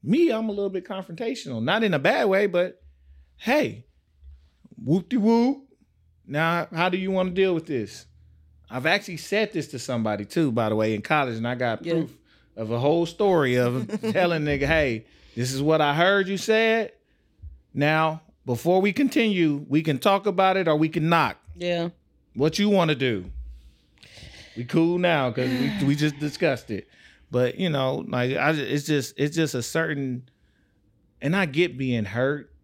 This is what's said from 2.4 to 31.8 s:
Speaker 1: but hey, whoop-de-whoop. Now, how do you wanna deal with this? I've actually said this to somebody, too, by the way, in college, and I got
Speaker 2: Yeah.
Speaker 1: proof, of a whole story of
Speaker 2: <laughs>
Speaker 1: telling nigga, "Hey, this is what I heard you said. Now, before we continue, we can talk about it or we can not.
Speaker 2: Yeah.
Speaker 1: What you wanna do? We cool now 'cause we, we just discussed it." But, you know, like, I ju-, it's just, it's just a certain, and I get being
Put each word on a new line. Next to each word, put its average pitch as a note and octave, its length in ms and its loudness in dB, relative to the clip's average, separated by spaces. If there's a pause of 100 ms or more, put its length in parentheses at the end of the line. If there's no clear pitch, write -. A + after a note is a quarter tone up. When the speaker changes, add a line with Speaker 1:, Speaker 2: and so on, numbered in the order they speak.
Speaker 1:
but F3+ 360 -2 (540)
hey, G#3 500 -2 (960)
whoop-de-whoop. A#3 840 2 (600)
Now, E3 460 -2
how F3 160 0
do F3+ 100 -2
you F#3+ 120 -4
wanna F#3 200 0
deal F#3 240 2
with D#3+ 120 -4
this? A#2 400 -6 (640)
I've B2+ 160 -4
actually F#3 320 -2
said G#3 340 -2
this D#3 160 -4
to C3 100 -10
somebody, A2 460 -4
too, D3 280 0
by A2+ 160 2
the G#2+ 80 2
way, A2 180 2
in G#2 80 -4
college, C3+ 340 -2
and A2+ 120 -4
I B2+ 60 -4
got A#2+ 300 -4
Speaker 2:
Yeah. E3+ 100 -2
Speaker 1:
proof, D#3 220 -4 (400)
of A2 140 -8
a A#2 80 -2
whole D#3+ 280 2
story E3 500 2
of B2 300 0 (140)
Speaker 2:
<laughs> A3 120 -4
Speaker 1:
telling F3 300 0
nigga, C#3+ 240 -2
"Hey, C#3 380 0 (320)
this B2+ 160 -2
is C3+ 100 -4
what D#3 180 4
I D3 140 2
heard F#3 340 4
you G3 80 -2
said. A3 560 0 (800)
Now, D#3 500 0 (240)
before E3 340 2
we G3+ 120 2
continue, F#3 760 2
we D3+ 140 2
can D3 160 0
talk G3 280 2
about F#3+ 300 2
it F#3 120 0
or D3+ 80 4
we D#3 120 2
can D#3 200 -2
not. D#3+ 300 2 (180)
Speaker 2:
Yeah. F3 340 -4 (440)
Speaker 1:
What D#3 240 0
you G#3 100 2
wanna F3 260 4
do? A#2 300 -2 (1300)
We A#2+ 80 -8
cool E3 340 2
now D#3+ 320 2
'cause B2+ 180 -2
we, C3 400 -2
we C#3+ 80 4
just D3 220 -2
discussed C#3+ 520 -2
it." G2+ 180 -8 (440)
But, B2 280 0
you F#3 100 0
know, C3+ 380 0
like, B2+ 280 -2
I D3 180 2
ju-, D#3 100 -2
it's C#3+ 200 -2
just, C#3+ 320 -2
it's D3 200 -2
just D#3+ 180 0
a A#2+ 80 -2
certain, C#3 680 -4 (920)
and D#3+ 140 0
I G3 100 2
get D3 320 0
being B2 260 0